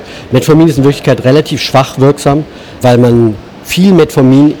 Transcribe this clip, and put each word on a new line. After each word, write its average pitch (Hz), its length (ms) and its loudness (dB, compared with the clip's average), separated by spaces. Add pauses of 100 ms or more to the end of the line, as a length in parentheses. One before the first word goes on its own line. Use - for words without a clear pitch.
(320)
Metformin 156 360 2
ist 139 120 -2
in 135 40 0
Wirklichkeit 135 400 -2
relativ 143 380 0
schwach - 380 -4
wirksam, 143 460 0 (360)
weil 123 160 2
man 120 380 2 (280)
viel 190 300 0
Metformin 147 680 2